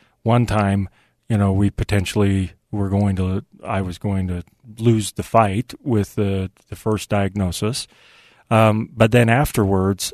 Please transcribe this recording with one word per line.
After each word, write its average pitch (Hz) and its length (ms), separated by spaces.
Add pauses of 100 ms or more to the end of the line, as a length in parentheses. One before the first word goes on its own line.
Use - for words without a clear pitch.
(220)
one 117 240
time, 101 420 (400)
you 110 80
know, 101 160
we 101 160
potentially 98 840 (180)
were 101 180
going 101 280
to, 95 280 (180)
I 98 200
was 90 160
going 95 300
to 90 140 (360)
lose 113 340
the - 100
fight 110 600
with 107 320
the, 98 360 (200)
the 101 60
first 107 340
diagnosis. 101 760 (640)
Um, 110 460
but 110 160
then 120 180
afterwards, 101 840